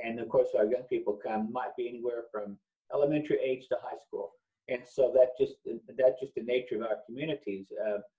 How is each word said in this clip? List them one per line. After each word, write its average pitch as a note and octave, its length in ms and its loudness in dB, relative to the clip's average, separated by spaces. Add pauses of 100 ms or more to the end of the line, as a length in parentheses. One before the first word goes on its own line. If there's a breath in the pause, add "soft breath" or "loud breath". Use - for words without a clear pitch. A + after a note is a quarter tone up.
and A#2 160 -4
of A#2 100 -6
course B2+ 200 4 (100)
our G#2+ 80 6
young B2 240 0
people A#2 240 0
come. A2 380 -2
Might B2+ 240 -4
be A#2+ 120 -2
anywhere A#2+ 440 -6
from G#2 260 -8 (340)
elementary C#3+ 480 2
age C3 280 0
to - 120 0
high - 240 -10
school, G2 280 -8 (340)
and B2 180 -4
so B2+ 300 2
that B2+ 240 6
just, C3+ 200 0 (380)
that's B2+ 240 2
just - 140 -10
the A#2+ 80 -6
nature B2 320 -2
of G#2+ 80 -4
our A2+ 240 -2
communities, G#2 600 -6 (180)
uh, G#2 120 -2 (200)